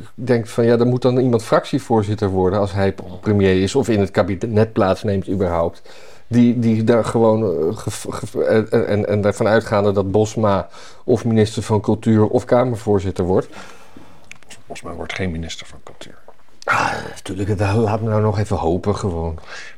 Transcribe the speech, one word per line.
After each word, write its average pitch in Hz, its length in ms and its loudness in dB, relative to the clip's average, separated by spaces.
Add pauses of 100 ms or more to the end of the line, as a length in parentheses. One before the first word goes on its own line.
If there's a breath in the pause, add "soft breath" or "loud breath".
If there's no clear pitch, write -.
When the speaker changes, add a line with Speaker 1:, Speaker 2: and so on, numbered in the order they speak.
(160)
Speaker 1:
denkt 117 340 0
van, 120 160 2
ja, 120 120 6
er 120 100 4
moet 123 140 2
dan 127 160 4
iemand 120 260 4
fractievoorzitter 110 840 0
worden 92 300 2
als 98 120 0
hij 98 240 0 (260)
premier 95 400 4
is 98 140 0
of 131 140 2
in 107 100 2
het 98 120 0
kabinet 107 640 2
plaatsneemt 98 560 0
überhaupt. 87 520 -2 (460 loud breath)
Die, 120 320 4
die 113 240 2
daar 113 220 4
gewoon, 110 380 4 (280)
eh, 110 60 -6
gef-, - 320 -10
gef-, - 260 -8
en, 107 520 2
en, 104 200 0
en 104 140 0
daarvan 101 260 0
uitgaande 104 440 2
dat 98 200 0
Bosma 107 560 2 (360 loud breath)
of - 220 0
minister 110 380 2
van 107 180 0
Cultuur 107 460 4
of - 180 0
Kamervoorzitter 104 800 2
wordt. 92 220 2 (1200 loud breath)
Speaker 2:
Bosma - 280 -12
wordt 82 200 -10
geen 92 180 -4
minister 82 360 -8
van - 160 -16
Cultuur. - 340 -16 (460)
Speaker 1:
Ah, - 300 0 (160)
natuurlijk, 98 400 -6
het, 98 100 0
laat 104 420 2
me 110 80 -2
nou 107 120 2
nog 107 180 0
even 101 180 -2
hopen 92 380 0
gewoon. 82 440 -4 (380 loud breath)